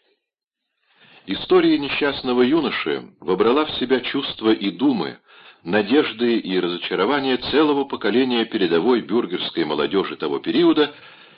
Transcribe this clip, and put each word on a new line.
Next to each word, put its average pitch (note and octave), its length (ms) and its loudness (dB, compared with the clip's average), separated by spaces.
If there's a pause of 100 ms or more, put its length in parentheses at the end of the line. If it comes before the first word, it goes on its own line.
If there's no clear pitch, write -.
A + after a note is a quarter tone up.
(1300)
История D#3+ 500 2
несчастного C3+ 680 0
юноши B2 760 0
вобрала A2 460 2
в - 80 -12
себя B2+ 260 0
чувства A#2 540 -2
и G2 180 -2
думы, G#2+ 480 -2 (460)
надежды A2 760 0
и F#2 220 -2
разочарования G2+ 760 -2 (140)
целого C#3+ 320 2
поколения A#2+ 600 0
передовой G2 560 0
бюргерской E2+ 640 -4
молодежи D2+ 500 -2
того C#2+ 240 -4
периода, D3 560 2 (440)